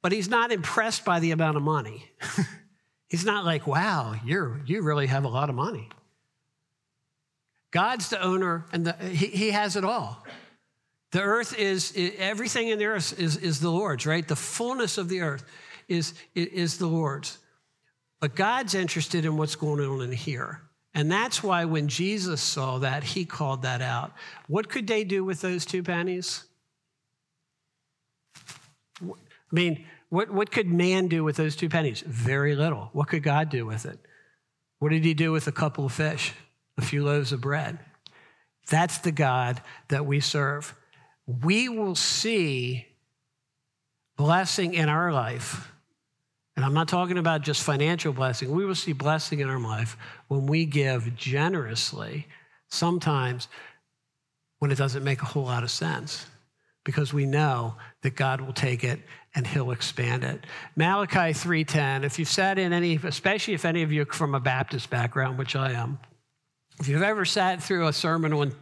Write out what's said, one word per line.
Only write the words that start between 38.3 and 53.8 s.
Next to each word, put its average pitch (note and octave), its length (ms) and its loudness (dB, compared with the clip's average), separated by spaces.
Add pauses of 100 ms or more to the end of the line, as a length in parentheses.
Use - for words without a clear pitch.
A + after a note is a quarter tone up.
That's E3+ 300 4
the F3 120 0
God B2+ 520 2 (260)
that D3 160 0
we C#3+ 160 2
serve. C#3+ 540 -2 (520)
We F3+ 440 2
will G#3 240 0
see C#3 920 0 (1300)
blessing F3 560 4
in D#3+ 160 4
our E3 220 2
life. A#2+ 600 -4 (840)
And C3+ 80 2
I'm C3+ 100 2
not D#3+ 140 4
talking F3+ 280 0
about E3 240 2
just D3 220 -2
financial D#3 500 2
blessing. B2+ 380 -2
We F#3 160 0
will F#3+ 80 0
see - 180 -2
blessing D3 480 0
in C3+ 80 0
our C3 100 -2
life A2+ 380 -2 (320)
when C#3 160 0
we D#3+ 220 2
give C3 500 0
generously, C#3+ 1120 -2 (420)
sometimes C#3+ 800 0 (1120)